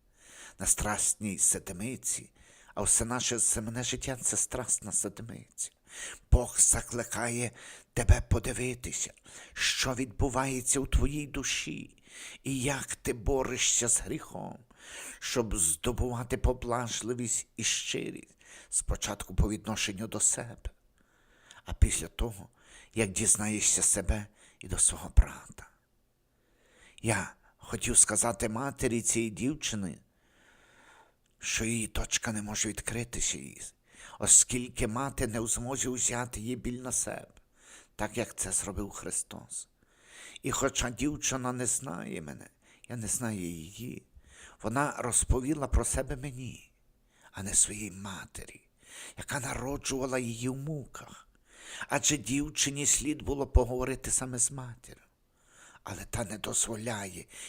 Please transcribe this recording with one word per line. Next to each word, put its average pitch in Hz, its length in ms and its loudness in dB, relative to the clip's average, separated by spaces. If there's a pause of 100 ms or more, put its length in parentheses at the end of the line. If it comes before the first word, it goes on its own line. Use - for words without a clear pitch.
(580)
На 95 80 -2
Страсній 104 720 2
Седмиці, - 920 0 (440)
а - 80 -2
все 98 220 6
наше 120 340 0
земне 113 440 2
життя — 127 400 -2
це - 140 0
Страсна - 560 -2
Седмиця. - 800 -4 (600)
Бог 120 280 6
закликає 120 920 2 (440)
тебе 110 260 8
подивитися, 123 920 -2 (400)
що - 420 0
відбувається 131 840 2
у 131 60 0
твоїй 143 400 4
душі - 760 -4 (420)
і 135 160 -2
як 131 360 -2
ти - 160 -2
борешся 123 760 2
з - 120 4
гріхом, - 580 -8 (600)
щоб 113 380 0
здобувати 123 800 0
поблажливість 120 1120 0 (100)
і 113 80 -4
щирість - 720 -2 (340)
спочатку - 640 -2
по 104 140 6
відношенню 107 580 -2
до 107 140 -6
себе, - 500 0 (960)
а - 100 -6
після - 340 4
того, 98 400 -6 (460)
як 110 160 4
дізнаєшся 104 720 2
себе 104 440 2 (320)
і - 100 -16
до 90 100 -2
свого - 380 2
брата. - 520 4 (1300)
Я 104 320 0 (220)
хотів - 420 0
сказати 113 500 4
матері 120 540 0
цієї 113 280 2
дівчини, 107 680 -4 (1400)
що - 260 -2
її 113 220 0
точка - 460 0
не 107 100 -4
може 104 260 -2
відкритися - 720 -4
їй, 67 240 -14 (560)
оскільки 123 680 4
мати 131 400 0
не 113 140 0
в 117 60 0
змозі 127 420 -2
взяти 120 520 0
її 120 160 -2
біль 123 240 -6
на 123 120 -6
себе, - 400 -4 (640)
так - 200 -4
як 117 200 -2
це 92 160 -2
зробив 101 380 -2
Христос. - 800 -8 (760)
І 131 100 -2
хоча 131 380 2
дівчина 127 600 0
не 127 140 -2
знає - 560 -2
мене, 71 260 -12 (400)
я 123 80 -8
не 110 100 -6
знаю 110 340 -2
її, 87 680 -8 (560)
вона 131 360 0
розповіла 131 720 2
про 117 160 4
себе 131 320 -2
мені, 127 560 -10 (600)
а 101 100 -8
не 101 120 -4
своїй 107 360 2
матері, - 800 -12 (500)
яка - 220 -4
народжувала 131 800 -2
її 120 300 -2
в 131 80 -2
муках. 139 720 -8 (600)
Адже 143 280 4
дівчині 139 720 0
слід 127 360 2
було 139 240 -2
поговорити 127 640 4
саме 127 280 0
з - 120 2
матір'ю. 127 520 -12 (840)
Але - 200 -6
та 117 200 -2
не 104 140 -6
дозволяє 104 880 -2 (220)